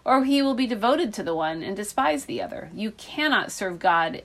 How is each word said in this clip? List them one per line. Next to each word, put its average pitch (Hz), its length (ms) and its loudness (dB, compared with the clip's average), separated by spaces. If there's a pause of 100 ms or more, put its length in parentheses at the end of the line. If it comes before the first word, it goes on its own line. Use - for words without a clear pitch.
or 262 200 4
he 277 180 4
will 269 120 2
be 254 120 0
devoted 233 480 2
to 208 80 -6
the 165 120 -2
one 160 280 -2
and 196 120 -6
despise 285 500 0
the - 160 -6
other. - 320 -8
You 220 180 -6
cannot 285 600 0
serve 180 280 -6
God 165 460 2